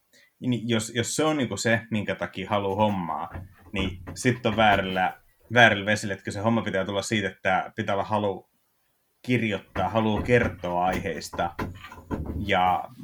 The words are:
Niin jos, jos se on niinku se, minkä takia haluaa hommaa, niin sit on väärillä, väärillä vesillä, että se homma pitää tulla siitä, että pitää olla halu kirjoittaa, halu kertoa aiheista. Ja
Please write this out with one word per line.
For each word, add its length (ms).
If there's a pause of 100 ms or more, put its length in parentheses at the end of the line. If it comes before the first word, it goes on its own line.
(400)
Niin 280
jos, 260
jos 220
se 80
on 120
niinku 200
se, 240 (100)
minkä 240
takia 360
haluaa 260
hommaa, 540 (420)
niin 300 (120)
sit 320
on 100
väärillä, 640 (320)
väärillä 340
vesillä, 280
että 160
se 100
homma 220
pitää 220
tulla 180
siitä, 260
että 480
pitää 180
olla 100
halu 460 (720)
kirjoittaa, 680
halu 340
kertoa 640
aiheista. 680 (920)
Ja 380 (200)